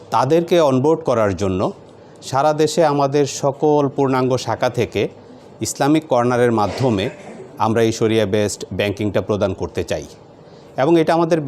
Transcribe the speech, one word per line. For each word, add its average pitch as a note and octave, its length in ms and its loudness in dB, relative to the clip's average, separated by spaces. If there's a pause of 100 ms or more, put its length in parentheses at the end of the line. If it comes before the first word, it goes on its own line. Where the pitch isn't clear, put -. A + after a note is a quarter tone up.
(140)
তাদেরকে D#3+ 420 2 (140)
অনবোর্ড C#3 300 2 (100)
করার A2 220 2 (100)
জন্য F#2+ 200 0 (680)
সারা D#3 220 2 (100)
দেশে D#3 200 0 (120)
আমাদের D3 320 2 (160)
সকল D3 420 2 (120)
পূর্ণাঙ্গ C3 360 2 (140)
শাখা A#2 240 -2 (100)
থেকে G#2 220 -2 (640)
ইসলামিক D3 460 0
কর্নারের A#2+ 480 2
মাধ্যমে G#2 460 0 (600)
আমরা A2+ 220 2
এই A2 120 0
শরিয়া A2 340 2
বেসড G#2 280 -2 (160)
ব্যাংকিংটা G2+ 500 -2
প্রদান G2+ 240 0 (100)
করতে F2+ 280 -6
চাই D#2 160 -6 (760)
এবং D#3 200 2
এটা D#3+ 160 0
আমাদের E3 300 2